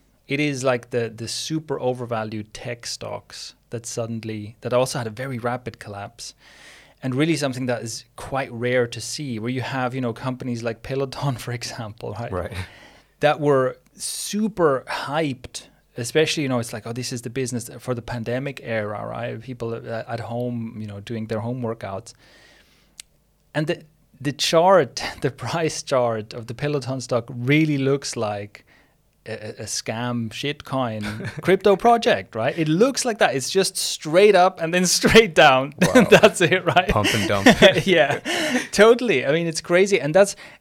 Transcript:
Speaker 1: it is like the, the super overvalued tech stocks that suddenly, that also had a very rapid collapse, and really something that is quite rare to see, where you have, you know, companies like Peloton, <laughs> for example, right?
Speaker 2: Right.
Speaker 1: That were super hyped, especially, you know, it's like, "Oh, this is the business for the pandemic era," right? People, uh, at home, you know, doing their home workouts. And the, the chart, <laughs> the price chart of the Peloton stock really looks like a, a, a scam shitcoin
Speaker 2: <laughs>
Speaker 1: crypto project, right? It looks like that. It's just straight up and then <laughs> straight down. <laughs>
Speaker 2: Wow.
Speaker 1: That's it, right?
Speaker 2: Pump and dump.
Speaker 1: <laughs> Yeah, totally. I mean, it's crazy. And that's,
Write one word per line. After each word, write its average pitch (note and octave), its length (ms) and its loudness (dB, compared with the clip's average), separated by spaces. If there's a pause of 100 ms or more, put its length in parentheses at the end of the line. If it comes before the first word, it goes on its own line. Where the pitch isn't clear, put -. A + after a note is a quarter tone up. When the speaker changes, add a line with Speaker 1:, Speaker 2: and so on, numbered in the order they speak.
(280)
Speaker 1:
it C#3 120 -2
is C#3+ 240 -2
like B2 260 0
the, A#2 260 -2
the A2 120 -10
super D#3 520 -6
overvalued A2+ 760 -4
tech A#2+ 340 -12
stocks - 680 -12 (160)
that A#2 160 -10
suddenly, A2 760 -8
that A#2 120 -6
also B2+ 260 2
had A#2+ 80 -6
a A2 40 -10
very B2+ 280 -8
rapid A#2+ 400 -6
collapse, - 540 -14 (680)
and B2+ 140 -4
really D#3 220 2
something C3 300 -4
that A#2+ 160 -2
is A2 220 -10 (100)
quite - 360 -6
rare B2 360 0
to A#2+ 120 -10
see, B2 400 -8
where A#2 120 -4
you B2+ 100 -4
have, B2+ 340 -4
you C3 60 -4
know, A#2+ 120 -2
companies B2+ 500 -6
like A#2 200 -6
Peloton, C3+ 520 -4
<laughs> - 100 -12
for B2+ 80 -8
example, A#2 640 -10
right? A#2 120 -8
Speaker 2:
Right. F2 220 -6 (680)
Speaker 1:
That D3 180 2
were C3+ 380 0 (180)
super F#3 920 -2
hyped, - 800 -6 (300)
especially, D#3 460 0
you C3+ 60 -2
know, B2+ 100 0
it's A2+ 140 -6
like, A2 140 -10
"Oh, A#2 60 -8
this B2 200 -8
is A#2+ 80 -8
the B2 80 -10
business B2 400 -6 (100)
for - 140 -4
the A#2 80 -8
pandemic B2 640 -6
era," G#2+ 420 -6
right? A#2 360 -8
People, A#2+ 320 -8
uh, A#2 340 -8
at A#2 140 -8
home, A#2 580 -6
you G#2+ 80 -10
know, G2+ 140 -12
doing A2 260 -8
their A2 140 -4
home B2 200 -6
workouts. G2+ 520 -8 (1400)
And D3+ 140 -2
the, E3 160 -4 (380)
the C#3 100 -2
chart, E3 680 4 (100)
<laughs> - 100 -16
the C3 100 -2
price D#3 520 -4
chart A#2 500 0
of A#2 140 -14
the A#2+ 60 -10
Peloton C3 480 -4
stock A#2+ 280 -2
really C#3+ 480 2
looks C3+ 380 -2
like G#2 500 -8 (600)
a, A2 60 -12
a, G#2+ 180 -12 (140)
a - 20 -12
scam A#2+ 640 -6
shitcoin C3 760 -6 (240)
Speaker 2:
<laughs> - 140 -12
Speaker 1:
crypto G3 340 4
project, A3 600 2
right? C3 220 -2
It D#3+ 120 0
looks G#3+ 360 4
like A3+ 120 -2
that. F3 180 2
It's C3+ 140 -4
just F#3+ 260 2
straight F#3+ 600 4
up F#3 260 4
and E3 120 -4
then F3+ 120 4
<laughs> - 140 4
straight F3+ 360 6
down. C#3 420 8
<laughs> - 40 2
Speaker 2:
Wow. A3+ 280 8
Speaker 1:
That's G#3+ 320 8
it, F3+ 240 4
right? F3+ 220 4
Speaker 2:
Pump G#2 260 0
and G#2 140 0
dump. G2+ 200 4 (200)
Speaker 1:
<laughs> F3+ 180 4
Yeah, D3+ 340 4 (520)
totally. A3 540 6
I C#3 60 0
mean, E3+ 160 0
it's D#3+ 140 -6
crazy. F#3+ 380 2
And C#3+ 160 -2
that's, G3 200 6 (260)